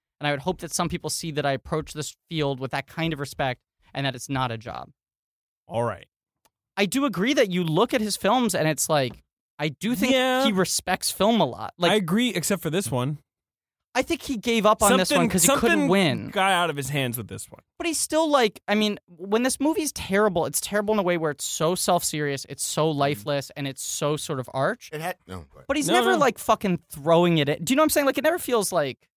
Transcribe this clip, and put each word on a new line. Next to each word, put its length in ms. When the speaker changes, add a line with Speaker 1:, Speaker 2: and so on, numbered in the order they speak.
Speaker 1:
and 80
I 40
would 100
hope 200
that 100
some 180
people 200
see 220
that 160
I 60
approach 400
this 220
field 300
with 120
that 160
kind 260
of 60
respect 420
and 120
that 100
it's 140
not 220
a 60
job." 320
Speaker 2:
All 160
right. 240
Speaker 1:
I 80
do 200
agree 280
that 180
you 120
look 300
at 80
his 160
films 380
and 120
it's 220
like, 340
I 80
do 260
think 180
Speaker 2:
Yeah. 320
Speaker 1:
he 80
respects 580
film 300
a 40
lot. 320
Like, 140
Speaker 2:
I 40
agree, 340
except 320
for 80
this 200
one. 300
Speaker 1:
I 80
think 180
he 160
gave 280
up 180
on 80
this 200
one 60
Speaker 2:
Something, 120
Speaker 1:
'cause 140
he 60
couldn't 120
Speaker 2:
something 180
Speaker 1:
win. 400
Speaker 2:
got 220
out 180
of 80
his 120
hands 280
with 100
this 220
one. 120
Speaker 1:
But 100
he's 120
still, 300
like, 380
I 80
mean, 320
when 360
this 160
movie's 320
terrible, 540
it's 160
terrible 320
in 60
a 40
way 140
where 140
it's 120
so 320
self-serious, 720
it's 160
so 280
Speaker 2:
Mm-hmm. 80
Speaker 1:
lifeless, 580
and 100
it's 160
so 320
sort 240
of 140
arch. 400
Speaker 3:
It 80
had, 160
no, 120
go 60
ahead. 120
Speaker 1:
But 80
he's 120
Speaker 2:
No, 80
Speaker 1:
never, 180
Speaker 2:
no. 60
Speaker 1:
like, 180
fucking 420
throwing 500
it 100
in. 140
Do 100
you 20
know 60
what 40
I'm 40
saying? 160
Like, 140
it 40
never 160
feels 320
like 460